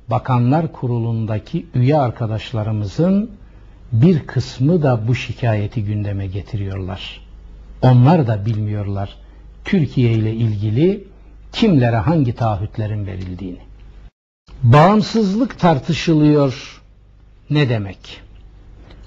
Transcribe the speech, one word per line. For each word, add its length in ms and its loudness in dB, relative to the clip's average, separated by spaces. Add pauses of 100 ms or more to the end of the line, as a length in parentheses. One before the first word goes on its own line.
Bakanlar 640 0
Kurulu'ndaki 920 -4 (100)
üye 220 2
arkadaşlarımızın 1300 -2 (600)
bir 360 4
kısmı 560 0
da 240 0
bu 80 0
şikayeti 680 -4
gündeme 440 -4
getiriyorlar. 960 -8 (560)
Onlar 460 6
da 180 -2
bilmiyorlar 680 -4 (500)
Türkiye 460 2
ile 220 0
ilgili 720 0 (480)
kimlere 440 2
hangi 400 0
taahhütlerin 720 -4
verildiğini. 520 -10 (1040)
Bağımsızlık 960 4
tartışılıyor 1200 2 (680)
ne 200 2
demek? 520 -6 (840)